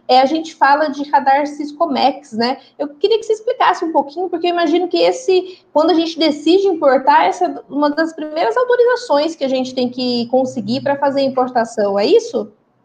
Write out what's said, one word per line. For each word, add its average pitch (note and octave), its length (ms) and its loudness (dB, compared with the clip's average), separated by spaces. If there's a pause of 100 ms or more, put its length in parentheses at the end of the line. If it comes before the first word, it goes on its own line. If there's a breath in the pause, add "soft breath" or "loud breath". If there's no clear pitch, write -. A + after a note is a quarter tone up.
é, B3+ 140 6
a C4+ 40 4
gente D#4+ 300 -4
fala D4 320 2
de C#4+ 220 -8
radar C#4 360 2
Siscomex, C#4+ 880 -4
né? A#3 280 -4 (200 loud breath)
Eu D4 80 -6
queria G#4 300 0
que G#4+ 80 -10
você A4 80 -2
explicasse F#4 500 -2
um E4 80 -4
pouquinho, D#4+ 380 -2
porque F4 180 -4
eu F4 40 0
imagino E4+ 360 0
que F4 140 -2
esse, F4+ 580 0 (140)
quando D#4+ 180 2
a F4 40 2
gente E4 220 -2
decide D#4+ 480 2
importar, D4+ 600 4
essa F#4 180 -2
é C#4+ 120 -2 (120)
uma C#4+ 220 0
das D#4+ 240 -2
primeiras D#4+ 420 -4
autorizações A#4+ 800 2
que - 80 -6
a C4 60 -2
gente C4 260 -4
tem B3 140 -2
que B3 380 -4
conseguir B3+ 520 -2
pra C#4 160 -2
fazer C#4 240 -2
a C4+ 60 0
importação, A3+ 760 -2
é G#3 60 0
isso? E4+ 480 0 (320)